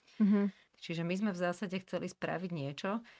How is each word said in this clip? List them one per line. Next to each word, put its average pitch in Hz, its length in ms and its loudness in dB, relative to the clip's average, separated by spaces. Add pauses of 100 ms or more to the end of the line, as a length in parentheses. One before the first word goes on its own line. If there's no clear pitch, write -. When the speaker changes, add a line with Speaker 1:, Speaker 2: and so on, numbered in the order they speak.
(180)
Speaker 1:
Mhm. 208 220 6 (360)
Speaker 2:
Čiže 170 260 -4
my 170 140 0
sme 208 140 0
v 180 120 -4
zásade 180 360 -2
chceli 185 280 -4
spraviť 165 440 -4
niečo, 170 520 -4 (180)